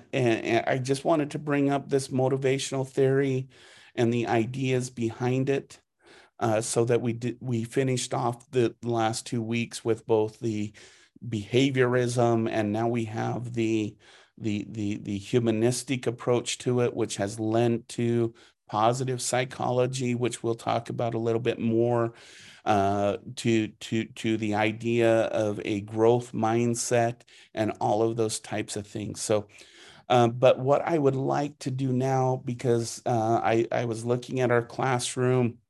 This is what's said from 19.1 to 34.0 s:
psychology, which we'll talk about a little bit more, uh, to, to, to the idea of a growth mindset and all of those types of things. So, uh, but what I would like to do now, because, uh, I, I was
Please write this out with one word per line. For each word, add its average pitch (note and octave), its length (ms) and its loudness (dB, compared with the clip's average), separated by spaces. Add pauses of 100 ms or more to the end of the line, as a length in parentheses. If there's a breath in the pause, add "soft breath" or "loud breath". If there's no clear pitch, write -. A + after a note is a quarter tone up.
psychology, B2+ 920 -2
which A#2+ 300 -2
we'll A#2 100 0
talk A#2 360 -4
about A#2+ 260 -4
a A2+ 40 -2
little A2+ 200 0
bit A#2+ 180 -2
more, A#2 560 0 (520 loud breath)
uh, G2+ 520 2 (200)
to, A2 320 2 (100)
to, A2+ 240 -2
to A2 340 -4
the G#2+ 160 -2
idea A2+ 760 2
of G#2 360 -2
a G#2 180 -2
growth A2+ 520 2
mindset A#2 880 0 (320 loud breath)
and G#2+ 260 -2
all A2+ 240 0
of A#2 140 0
those A2 240 -2
types G#2+ 340 -6
of G#2 100 -8
things. G#2+ 360 -8
So, G#2 260 0 (600 loud breath)
uh, A#2+ 180 6
but B2 320 4
what C3 260 2
I E3+ 120 0
would C3+ 180 2
like C#3 440 -2
to C3+ 120 -6
do C3 220 -2
now, C3 500 0
because, A#2+ 640 -2
uh, A2+ 360 2
I, A2+ 300 2
I A#2+ 140 0
was A2 200 -6